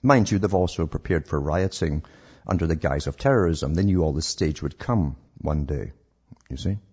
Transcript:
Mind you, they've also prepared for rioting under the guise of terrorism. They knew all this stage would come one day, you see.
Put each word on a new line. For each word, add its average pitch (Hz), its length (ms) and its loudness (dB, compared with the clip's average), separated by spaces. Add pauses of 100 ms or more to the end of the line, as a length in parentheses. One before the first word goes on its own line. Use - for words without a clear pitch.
Mind 127 280 6
you, 101 80 2
they've 98 160 0
also 87 320 0
prepared - 420 -4
for 76 100 -2
rioting 76 640 -2 (420)
under 82 200 0
the 82 80 2
guise 73 320 -2
of - 120 -6
terrorism. 87 560 2
They 90 100 2
knew 92 180 4
all 78 120 0
this 76 120 -2
stage - 360 -2
would 71 160 -6
come 80 380 0 (200)
one 76 300 -2
day, 67 260 -6 (560)
you 65 80 -8
see. 95 220 -4 (140)